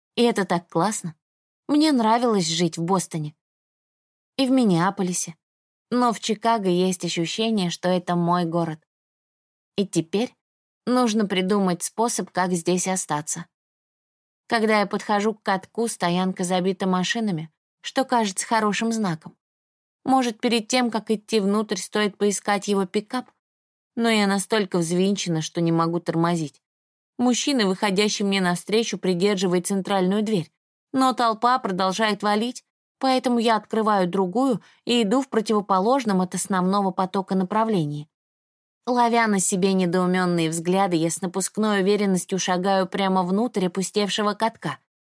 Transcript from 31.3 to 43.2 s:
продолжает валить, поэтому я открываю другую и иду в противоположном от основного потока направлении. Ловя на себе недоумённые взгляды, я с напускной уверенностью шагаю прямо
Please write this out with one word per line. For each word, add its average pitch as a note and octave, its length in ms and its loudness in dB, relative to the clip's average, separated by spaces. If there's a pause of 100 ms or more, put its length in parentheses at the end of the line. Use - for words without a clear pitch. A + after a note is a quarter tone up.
продолжает G3 640 -2
валить, G#3+ 440 -2 (340)
поэтому B3+ 400 2
я A3+ 160 2
открываю G#3 520 0
другую F#3+ 540 0 (240)
и A#3+ 180 2
иду A#3 180 2
в - 80 -6
противоположном G#3 920 0
от F#3 140 -4
основного F#3+ 560 0
потока F#3+ 420 -4
направлении. F#3+ 760 -2 (760)
Ловя A#3 420 2
на G3+ 120 2
себе F#3+ 320 0
недоумённые F3+ 800 2
взгляды, F3+ 480 0
я E3 120 0
с - 120 -6
напускной G3 600 -2
уверенностью F#3+ 560 0
шагаю F#3 480 0
прямо F#3+ 380 0